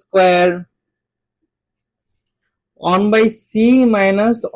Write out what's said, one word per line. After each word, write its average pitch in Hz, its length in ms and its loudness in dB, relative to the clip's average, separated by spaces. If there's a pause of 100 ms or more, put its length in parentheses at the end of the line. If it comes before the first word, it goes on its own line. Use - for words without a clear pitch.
square, 180 500 0 (2500)
one 196 200 -2
by 220 120 2 (240)
C - 20 -20 (440)
minus 202 440 -2 (180)